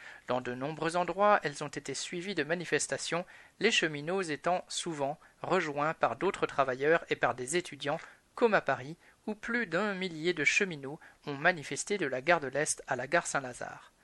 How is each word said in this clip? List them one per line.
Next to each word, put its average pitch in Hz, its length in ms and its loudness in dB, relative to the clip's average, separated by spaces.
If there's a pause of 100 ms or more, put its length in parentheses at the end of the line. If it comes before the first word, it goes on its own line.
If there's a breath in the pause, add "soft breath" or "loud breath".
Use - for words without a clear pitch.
(280 loud breath)
Dans 127 140 0
de 123 120 -6
nombreux 156 440 -2
endroits, 185 460 4
elles 147 200 -4
ont 151 60 -6
été 143 240 -8
suivies 180 420 -6
de 151 80 2
manifestations, 156 800 -2 (340 loud breath)
les 220 120 4
cheminots 160 500 0
étant 175 460 0
souvent 143 500 -4 (240 soft breath)
rejoints 151 520 0
par 120 240 2
d'autres 175 280 0
travailleurs 139 640 2
et 151 60 2
par 123 200 2
des 131 200 -4
étudiants, 143 460 -4 (340 loud breath)
comme 226 180 4
à 170 80 8
Paris, 131 360 -2 (300 soft breath)
où 214 60 -2
plus 233 320 -2
d'un 190 280 0
millier 175 400 -2
de - 100 0
cheminots 151 560 0 (260 loud breath)
ont 143 120 -4
manifesté 165 600 0
de 175 80 0
la 131 160 -2
gare 165 200 4
de 139 60 -4
l'Est 139 400 -2
à 131 100 -2
la 123 100 -6
gare 170 200 0
Saint-Lazare. - 680 -8 (100)